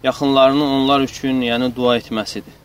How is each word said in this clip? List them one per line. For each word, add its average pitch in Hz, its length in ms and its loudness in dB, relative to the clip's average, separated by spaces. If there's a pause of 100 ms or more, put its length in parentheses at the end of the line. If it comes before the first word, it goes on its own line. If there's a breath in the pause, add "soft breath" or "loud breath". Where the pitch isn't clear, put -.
yaxınlarının 139 720 2
onlar 135 240 2
üçün, 131 400 -4
yəni 120 360 -2
dua 123 200 2
etməsidir. 110 680 -8